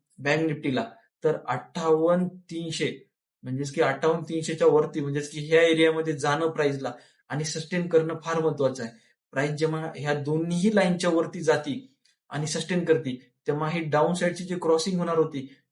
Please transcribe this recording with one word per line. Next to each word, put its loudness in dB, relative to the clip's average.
बँक 0
निफ्टीला, -2
तर 2
अठ्ठावन्न 2
तीनशे, -6
म्हणजेच -6
की -2
अठ्ठावन्न 2
तीनशेच्या 0
वरती, 4
म्हणजेच -4
की -10
ह्या 4
एरियामध्ये 2
जाणं 0
प्राइसला -2
आणि -4
सस्टेन -4
करणं 2
फार -2
महत्वाचं 0
आहे. -10
प्राइस -2
जेव्हा -4
ह्या -2
दोन्ही 0
लाईनच्या 2
वरती 0
जाती -2
आणि -4
सस्टेन -2
करते, 0
तेव्हा -2
ही -2
डाऊन 2
साईडची -2
जी -6
क्रॉसिंग 2
होणार 0
होती -2